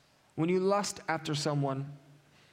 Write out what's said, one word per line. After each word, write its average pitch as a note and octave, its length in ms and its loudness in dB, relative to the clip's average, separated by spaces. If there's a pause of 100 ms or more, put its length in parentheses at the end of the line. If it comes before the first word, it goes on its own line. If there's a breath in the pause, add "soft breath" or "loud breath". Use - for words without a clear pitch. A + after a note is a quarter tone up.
(360)
When D#3+ 140 0
you F#3 100 4
lust G3 480 0
after D#3 260 0
someone, C#3 600 0 (600 soft breath)